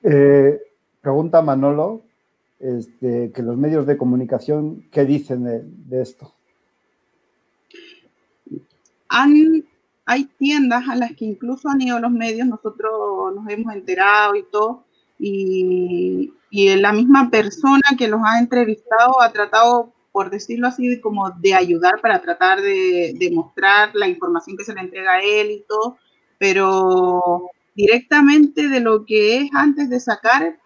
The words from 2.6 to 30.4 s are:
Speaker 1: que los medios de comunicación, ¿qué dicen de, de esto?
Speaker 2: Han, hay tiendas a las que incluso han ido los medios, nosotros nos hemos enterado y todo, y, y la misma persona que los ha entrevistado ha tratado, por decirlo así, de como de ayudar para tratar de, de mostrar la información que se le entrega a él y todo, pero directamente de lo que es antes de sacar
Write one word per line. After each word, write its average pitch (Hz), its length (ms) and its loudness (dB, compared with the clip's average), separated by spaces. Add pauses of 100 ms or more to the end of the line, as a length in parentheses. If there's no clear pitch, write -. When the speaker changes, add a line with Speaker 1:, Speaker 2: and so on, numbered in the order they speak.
Speaker 1:
que 123 100 -10
los 120 140 -6
medios 151 280 0
de 139 120 0
comunicación, 131 960 -4
¿qué 143 120 0
dicen 135 400 -2
de, 117 200 -6
de 127 380 -10
esto? - 320 -12 (2750)
Speaker 2:
Han, 302 560 4 (400)
hay 269 200 -2 (120)
tiendas 269 520 0
a 240 60 -6
las 247 180 -4
que - 120 -10
incluso 240 420 -8
han 277 140 0
ido 247 180 -2
los 240 120 -2
medios, 226 360 -2
nosotros 370 880 -6
nos 214 140 -12
hemos 214 240 -8
enterado 202 600 0
y 202 140 -4
todo, 220 360 -4 (340)
y, 185 1120 -4 (160)
y 196 260 2
la 202 180 2
misma 247 360 4
persona 233 520 2 (160)
que 247 100 -2
los 214 160 -2
ha 226 160 2
entrevistado 240 840 2
ha 233 100 4
tratado, 233 640 2 (180)
por 190 180 -4
decirlo 233 380 -6
así, 254 200 -4
de 247 140 -4
como 202 300 -4
de 185 220 0
ayudar 180 480 2
para 202 200 0
tratar 185 400 0
de, 185 560 -2
de 175 140 -2
mostrar 196 640 0
la 202 140 -2
información 175 500 -6
que 202 60 -14
se 208 100 -12
le 196 80 -14
entrega 185 320 -4
a 185 80 0
él 208 300 0
y 208 160 -12
todo, 220 300 -6 (400)
pero 185 1120 0 (260)
directamente 285 920 4
de 269 120 0
lo 220 260 0
que 220 360 0
es 285 120 -6
antes 285 360 0
de 247 100 -4
sacar 247 680 -2